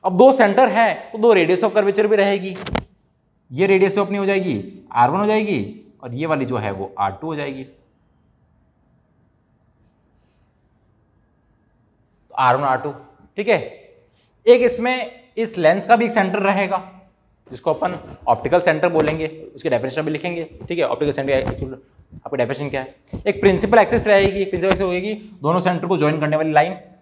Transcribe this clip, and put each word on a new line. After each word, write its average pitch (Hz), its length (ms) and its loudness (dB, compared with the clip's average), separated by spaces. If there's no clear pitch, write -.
अब 185 140 -2
दो 262 160 8
सेंटर 233 360 4
हैं 208 420 -2
तो 226 60 -14
दो 214 180 6
radius 180 280 2
of 208 80 0
curvature 202 340 0
भी 214 100 2
रहेगी। 196 400 0
ये 160 160 0
रेडियस 196 320 4
अपनी 196 180 -2
हो 196 80 -4
जाएगी 185 680 -4
आर 123 160 4
वन 170 100 -2
हो 208 60 0
जाएगी 208 640 -2
और 123 100 -12
ये 139 120 -6
वाली 147 200 0
जो 123 120 -4
है 104 140 -4
वो 95 280 -8
आर 98 120 0
टू 98 160 -12
हो 160 80 -8
जाएगी, 139 280 -10
तो - 120 -20
आर 127 200 4
वन, 139 80 -2
आर 131 140 0
टू, 143 140 -6
ठीक 202 100 -4
है। 214 100 4
एक 240 160 8
इसमें 247 600 -2
इस 226 200 -4
लेंस 180 280 2
का 240 100 4
भी 233 100 2
एक 214 60 -2
सेंटर 196 280 0
रहेगा 196 380 0
जिसको 143 260 -4
अपन 139 440 -8
ऑप्टिकल 127 340 2
सेंटर 165 280 2
बोलेंगे, 156 380 0
उसकी 151 140 -6
डेफिनेशन 135 320 -2
भी 156 100 -4
लिखेंगे, 170 320 -6
ठीक 170 120 -6
है। 151 60 0
ऑप्टिकल 147 260 -2
सेंटर 135 400 -2
की - 140 -8
आपकी - 720 -14
डेफिनेशन 135 320 -4
क्या 131 120 -6
है? 131 140 -14
एक 202 140 -2
प्रिंसिपल 196 380 4
एक्सिस 208 280 2
रहेगी, 196 380 2
प्रिंसिपल 185 220 -2
एक्सिस 190 140 2
होगी, 185 320 -2
दोनों 165 180 0
सेंटर 175 280 -2
को 185 100 0
ज्वाइन 151 220 0
करने 151 180 -2
वाली 160 140 -2
लाइन 156 220 2